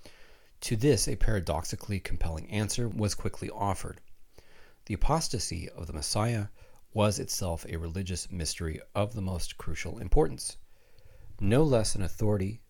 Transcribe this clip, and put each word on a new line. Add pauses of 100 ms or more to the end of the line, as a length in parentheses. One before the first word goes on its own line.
(600)
To
this,
a
paradoxically
compelling
answer
was
quickly
offered. (840)
The
apostasy
of
the
Messiah (440)
was
itself
a
religious
mystery (140)
of
the
most
crucial
importance. (840)
No
less
an
authority